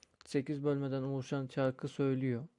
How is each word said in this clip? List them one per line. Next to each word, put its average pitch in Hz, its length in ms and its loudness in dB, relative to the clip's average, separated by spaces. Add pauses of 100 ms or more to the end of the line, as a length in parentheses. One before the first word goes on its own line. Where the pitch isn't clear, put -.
(260)
sekiz 143 380 -2
bölmeden 139 380 0
oluşan 135 440 -2
çarkı 131 420 0
söylüyor. 131 560 0 (140)